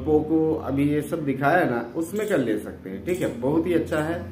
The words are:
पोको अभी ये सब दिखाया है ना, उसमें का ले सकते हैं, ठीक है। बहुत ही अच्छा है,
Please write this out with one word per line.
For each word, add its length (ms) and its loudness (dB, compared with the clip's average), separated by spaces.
पोको 520 4
अभी 340 0
ये 120 2
सब 220 -4
दिखाया 340 2
है 120 2
ना, 100 0
उसमें 320 -4
का 80 2
ले 220 0
सकते 320 -10
हैं, 140 -10
ठीक 160 -2
है। 200 0
बहुत 260 2
ही 80 2
अच्छा 260 0
है, 320 -4